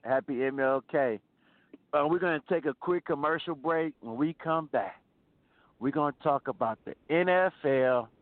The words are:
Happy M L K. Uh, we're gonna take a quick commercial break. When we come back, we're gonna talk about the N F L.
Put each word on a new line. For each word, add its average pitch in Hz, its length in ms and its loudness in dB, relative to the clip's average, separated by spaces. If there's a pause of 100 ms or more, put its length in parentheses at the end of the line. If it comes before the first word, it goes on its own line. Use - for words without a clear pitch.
Happy 131 400 -2
M 135 160 -2
L 135 320 0
K. 127 280 0 (720)
Uh, 147 140 2
we're 170 120 2
gonna 170 280 -2
take 160 200 0
a 135 120 -2
quick 175 260 -2
commercial 156 500 -2
break. 160 460 -2
When 113 160 -10
we 156 160 0
come 160 340 -2
back, 98 340 -4 (800)
we're 131 120 -2
gonna 147 300 0
talk 139 260 0
about 113 380 -2
the - 80 -10 (160)
N 175 180 2
F 185 260 4 (120)
L. 127 440 2 (120)